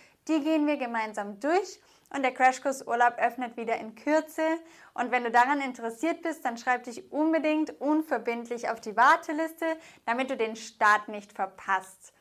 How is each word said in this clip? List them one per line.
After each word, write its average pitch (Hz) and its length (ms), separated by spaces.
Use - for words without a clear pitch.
die 311 120
gehen 302 260
wir 294 100
gemeinsam 220 640
durch. 359 420
Und 277 120
der 254 120
Crashkurs 262 520
Urlaub 240 320
öffnet 240 380
wieder 233 200
in 220 180
Kürze. 311 640
Und 240 160
wenn 247 140
du 233 60
daran 254 300
interessiert 254 640
bist, 320 220
dann 233 120
schreib 247 280
dich - 280
unbedingt 311 680
unverbindlich 240 880
auf 226 120
die 208 160
Warteliste, 320 800
damit 262 260
du 262 60
den 220 200
Start 214 520
nicht 208 240
verpasst. - 880